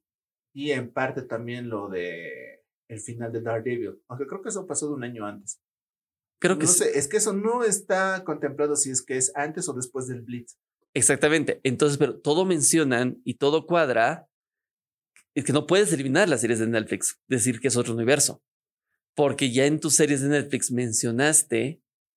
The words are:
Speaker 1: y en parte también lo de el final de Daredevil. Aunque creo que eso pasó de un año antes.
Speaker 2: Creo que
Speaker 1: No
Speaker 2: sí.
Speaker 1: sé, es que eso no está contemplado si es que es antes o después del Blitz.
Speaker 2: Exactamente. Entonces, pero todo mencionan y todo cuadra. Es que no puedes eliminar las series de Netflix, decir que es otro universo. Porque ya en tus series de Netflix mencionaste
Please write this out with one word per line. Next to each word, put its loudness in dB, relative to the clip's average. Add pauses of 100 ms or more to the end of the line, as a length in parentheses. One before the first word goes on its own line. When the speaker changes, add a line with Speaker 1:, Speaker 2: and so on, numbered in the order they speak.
(540)
Speaker 1:
y -4
en -4
parte -4
también -8
lo -6
de -10 (240)
el -14
final -10
de -6
Daredevil. -4
Aunque -8
creo -10
que -10
eso -8
pasó -6
de -6
un -8
año -10
antes. -14 (760)
Speaker 2:
Creo 2
que 0
Speaker 1:
No 4
Speaker 2:
sí. 4
Speaker 1:
sé, 2
es 0
que -2
eso 0
no -2
está 0
contemplado -2
si 0
es -4
que -6
es 0
antes -4
o -8
después -8
del -10
Blitz. -14 (360)
Speaker 2:
Exactamente. 2
Entonces, 2
pero 2
todo 2
mencionan 2
y -6
todo 2
cuadra. 2 (1080)
Es 0
que 2
no 2
puedes 4
eliminar 4
las 2
series 2
de 2
Netflix, -2
decir 0
que -2
es 2
otro 0
universo. 2 (720)
Porque 2
ya 4
en 2
tus 0
series 4
de 0
Netflix 0
mencionaste 0 (340)